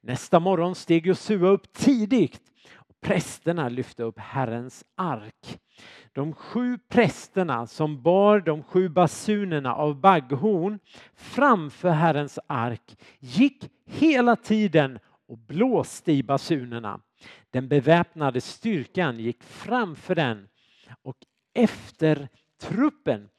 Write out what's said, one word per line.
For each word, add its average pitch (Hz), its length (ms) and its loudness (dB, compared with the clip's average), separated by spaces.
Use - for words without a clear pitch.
Nästa 127 380 0
morgon 175 360 0
steg 165 320 0
Josua 185 420 0
upp 196 240 0
tidigt 220 680 2
och - 280 -20
prästerna 165 680 -4
lyfte 120 340 -8
upp 113 160 -10
Herrens 120 640 -8
ark. 120 640 -10
De 147 200 -6
sju 247 440 -6
prästerna 160 880 -2
som 151 340 -4
bar 196 380 4
de 156 240 -4
sju 185 260 0
basunerna 175 840 0
av 151 260 -2
bagghorn 180 800 2
framför 190 760 0
Herrens 151 580 0
ark 120 500 -6
gick 147 520 -2
hela 247 500 2
tiden 156 640 0
och 117 100 -18
blåste 175 760 -2
i 139 120 2
basunerna. 120 760 -4
Den 131 180 -6
beväpnade 143 760 2
styrkan 156 760 -4
gick 113 240 -6
framför 196 720 -6
den 113 320 -2
och - 160 -16
efter 156 760 0
truppen 165 760 -2